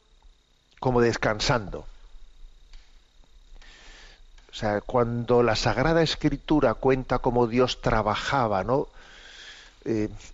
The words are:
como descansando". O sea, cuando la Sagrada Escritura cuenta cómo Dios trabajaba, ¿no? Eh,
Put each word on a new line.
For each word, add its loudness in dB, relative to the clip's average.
como 2
descansando". 0
O -20
sea, -2
cuando 2
la 2
Sagrada 2
Escritura 0
cuenta 0
cómo 2
Dios 0
trabajaba, 0
¿no? -2
Eh, -2